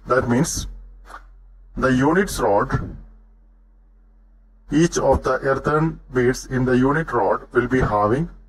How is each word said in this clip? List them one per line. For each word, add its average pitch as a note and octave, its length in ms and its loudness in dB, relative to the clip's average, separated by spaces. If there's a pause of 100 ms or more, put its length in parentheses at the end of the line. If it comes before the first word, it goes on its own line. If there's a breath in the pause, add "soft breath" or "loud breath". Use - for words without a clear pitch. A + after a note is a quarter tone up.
That B2 220 0
means B2 400 -2 (1080 loud breath)
the B2+ 120 0
units D3 500 2
rod, A2+ 580 0 (1700)
each E3 280 2
of C3+ 260 2
the C#3 160 0
earthen D3+ 580 0 (160)
beads B2+ 320 0
in B2+ 180 -2
the B2+ 140 2
unit D3 320 2
rod - 420 -2
will B2 140 0
be B2+ 140 0
having G#2+ 500 0 (180)